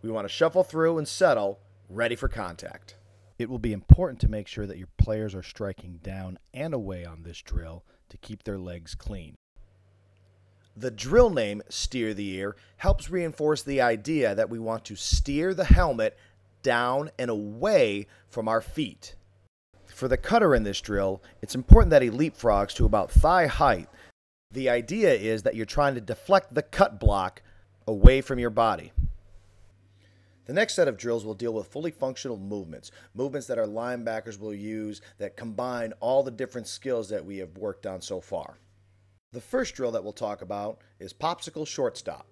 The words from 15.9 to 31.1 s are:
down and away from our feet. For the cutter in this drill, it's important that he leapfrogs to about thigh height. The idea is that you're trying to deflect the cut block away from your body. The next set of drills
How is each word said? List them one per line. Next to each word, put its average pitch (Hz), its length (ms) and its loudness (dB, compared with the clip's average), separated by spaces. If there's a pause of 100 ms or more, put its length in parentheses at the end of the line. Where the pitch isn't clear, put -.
down 123 560 0
and 120 120 -4
away 110 760 0 (220)
from 110 180 -8
our 113 140 0
feet. - 560 -10 (680)
For - 220 -8
the 123 80 2
cutter 202 400 4
in 110 80 2
this 101 160 -4
drill, 98 420 -4 (180)
it's - 140 -10
important 180 360 10
that 143 120 8
he 120 80 0
leapfrogs 110 640 -2
to - 100 0
about 104 280 0
thigh 170 340 8
height. 113 420 0 (600)
The 127 180 -4
idea 135 460 2
is 110 300 -2
that - 100 0
you're 110 120 -6
trying 143 280 0
to 120 60 -6
deflect 131 520 0
the 147 100 -2
cut - 360 2
block 98 440 0 (440)
away 113 340 10
from 131 200 -6
your 120 100 -2
body. 107 420 0 (1500)
The 127 60 -12
next 202 220 0
set 170 140 4
of 110 80 -4
drills 117 280 -4